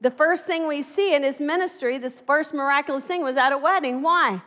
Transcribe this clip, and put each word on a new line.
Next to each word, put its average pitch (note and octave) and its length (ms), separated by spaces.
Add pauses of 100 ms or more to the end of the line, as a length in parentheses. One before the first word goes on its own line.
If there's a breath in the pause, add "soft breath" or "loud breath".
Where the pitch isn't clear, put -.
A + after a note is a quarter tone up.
The B3 80
first E4 360
thing E4 220
we D4 140
see F#4+ 320
in C#4+ 80
his C4+ 180
ministry, D4 560
this B3 240
first D4+ 320
miraculous C#4 540
thing, F4+ 160
was C4 160
at C4 140
a C#4 60
wedding. C#4 440
Why? D4+ 440